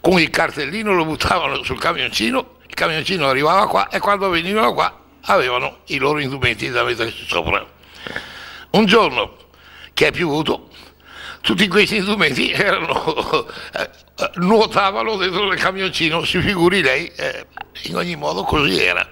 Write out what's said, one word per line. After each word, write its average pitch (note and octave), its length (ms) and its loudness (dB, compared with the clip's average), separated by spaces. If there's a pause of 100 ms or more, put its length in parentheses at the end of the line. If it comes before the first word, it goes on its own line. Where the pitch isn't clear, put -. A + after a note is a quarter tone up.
con F3+ 200 4
il D3+ 100 2
cartellino E3 640 -2
lo E3+ 120 2
buttavano D3+ 580 -2
sul B2+ 160 -6
camioncino, F3 880 -2
il - 80 -18
camioncino E3 520 0
arrivava D3+ 400 4
qua - 220 0
e G3+ 100 -2
quando G3 300 2
venivano G3 460 2
qua D#3+ 260 -2 (220)
avevano C3 640 0
i D#3+ 100 -6
loro C#3 220 0
indumenti C3 520 -2
da A#2+ 140 0
metterci A#2 420 -4
sopra. F2 380 -2 (1040)
Un G#3 140 6
giorno E3 520 2 (580)
che D#3 140 4
è C#3+ 40 0
piovuto, D3+ 560 -2 (720)
tutti G#3 280 2
questi G3 280 2
indumenti F#3 540 0
erano, E3 1000 -2
<laughs> - 240 -14
eh, - 180 -6 (440)
nuotavano G3+ 800 2
dentro F#3+ 340 -2
il F3 80 -2
camioncino, E3+ 680 -2
si F3+ 160 0
figuri F3+ 420 2
lei, C#3 340 0
eh, - 300 -6 (380)
in E3+ 120 -6
ogni F3 200 -4
modo D#3 280 -4
così D3+ 340 2
era. F2+ 340 2